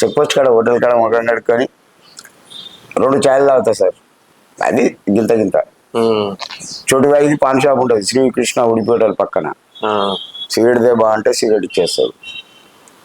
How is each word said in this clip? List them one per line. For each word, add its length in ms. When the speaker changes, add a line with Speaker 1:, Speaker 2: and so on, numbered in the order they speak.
Speaker 1:
చెక్ 140
పోస్ట్ 160
కాడ, 140
హోటల్ 320
కాడ 140
ముఖం 320
కడుక్కొని 420
రెండు 300
చాయలు 180
తాగుతా 260
సార్. 240
అది 340
గింత 220
గింత. 240
Speaker 2:
ఉమ్. 420
Speaker 1:
చోటు 140
వైద్య 340
పాన్ 180
షాప్ 180
ఉంటది, 240
శ్రీకృష్ణ 600
ఉడిపి 280
హోటల్ 300
పక్కన. 320
Speaker 2:
ఆ. 320
Speaker 1:
"సిగరెట్ 280
దే 160
బా" 180
అంటే 200
సిగరెట్ 320
ఇచ్చేస్తాడు. 480